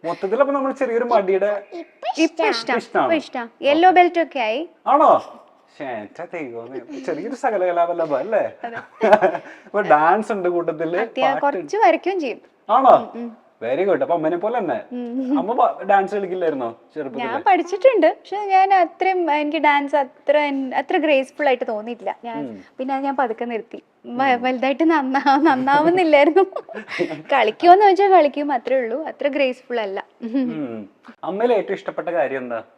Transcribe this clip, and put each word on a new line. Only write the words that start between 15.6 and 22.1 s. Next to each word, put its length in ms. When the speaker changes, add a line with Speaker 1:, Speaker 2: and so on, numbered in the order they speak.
Speaker 1:
ഡാൻസ് 280
കളിക്കില്ലായിരുന്നോ 600
ചെറുപ്പത്തില്? 340
Speaker 3:
ഞാൻ 180
പഠിച്ചിട്ടുണ്ട്, 600
പക്ഷെ 300
ഞാൻ 380
അത്രയും, 560
എനിക്ക് 280
ഡാൻസ് 380
അത്ര 420
എൻ-, 360
അത്ര 220
ഗ്രേസ്ഫുൾ 500
ആയിട്ട് 220
തോന്നിയിട്ടില്ല. 560